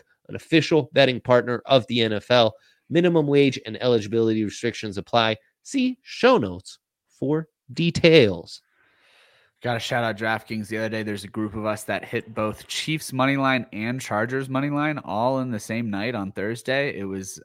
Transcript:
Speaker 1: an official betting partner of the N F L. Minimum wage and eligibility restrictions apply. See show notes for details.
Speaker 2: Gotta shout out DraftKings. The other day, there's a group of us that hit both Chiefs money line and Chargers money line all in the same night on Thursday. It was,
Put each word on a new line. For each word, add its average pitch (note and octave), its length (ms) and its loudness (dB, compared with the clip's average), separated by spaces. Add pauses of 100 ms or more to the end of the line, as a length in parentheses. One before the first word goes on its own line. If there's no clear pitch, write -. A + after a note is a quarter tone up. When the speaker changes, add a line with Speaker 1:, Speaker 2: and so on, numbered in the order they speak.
(280)
Speaker 1:
an G#2 80 -10
official D3+ 560 2
betting C3 280 4
partner B2 460 2
of C3 220 4
the A#2 140 2
N A2 100 2
F G#2 180 -4
L. A#2 240 6 (360)
Minimum E3+ 360 4
wage C#3+ 400 4
and A2 160 -10
eligibility A2 640 2
restrictions G#2 540 -6
apply. A2 380 0 (260)
See B3+ 400 -2
show A#3+ 360 2
notes F#2+ 400 -6 (300)
for D3+ 400 -4 (240)
details. D#3+ 880 4 (1040)
Speaker 2:
Gotta A#2+ 180 -2
shout A#2+ 240 -2
out A2 140 -2
DraftKings. A2 500 -4
The A2 80 -4
other A2 140 -4
day, A2 120 -4
there's G#2 220 -6
a G2+ 40 -14
group G#2+ 260 -6
of G#2+ 100 -6
us G#2+ 200 -4
that G2 200 -4
hit A2+ 300 -8
both G#2+ 340 -4
Chiefs - 460 -6
money C3+ 240 2
line C3 340 0
and A2+ 260 -6
Chargers C3 520 -4
money C3+ 180 -2
line D3 300 -4
all A#2+ 420 -2
in B2+ 100 -4
the A2+ 80 -4
same A#2 300 -6
night G#2 260 -4
on G2+ 180 -6
Thursday. A#2+ 640 -4
It G2+ 100 -8
was, F#2+ 400 -8